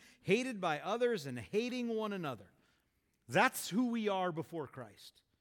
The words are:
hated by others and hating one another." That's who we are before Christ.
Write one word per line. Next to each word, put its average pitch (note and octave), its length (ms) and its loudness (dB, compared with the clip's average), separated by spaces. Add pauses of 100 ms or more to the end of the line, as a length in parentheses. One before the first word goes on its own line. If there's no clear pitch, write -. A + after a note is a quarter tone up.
(240)
hated A#3 360 2
by D#3 200 0
others G#3+ 460 0
and B2 140 -6
hating A#3+ 480 -2
one A3 240 0
another." C#3+ 400 -4 (800)
That's G#3 400 2
who B3 180 2
we A3+ 220 0
are F#3 240 2
before D#3 340 -6
Christ. - 540 -16 (200)